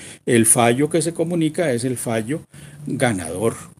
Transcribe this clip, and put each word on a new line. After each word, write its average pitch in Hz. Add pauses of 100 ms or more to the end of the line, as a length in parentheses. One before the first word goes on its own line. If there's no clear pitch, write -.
(260)
El 117
fallo 123
que 165
se 165
comunica 165
es 120
el 131
fallo 117 (440)
ganador. 101 (260)